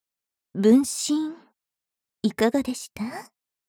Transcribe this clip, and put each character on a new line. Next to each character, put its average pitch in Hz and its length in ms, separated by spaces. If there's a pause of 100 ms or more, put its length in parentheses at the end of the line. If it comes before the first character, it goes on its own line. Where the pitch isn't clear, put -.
(540)
分 220 280
身、 311 520 (880)
い 220 120
か 226 180
が 277 100
で 254 140
し - 160
た？ - 120 (640)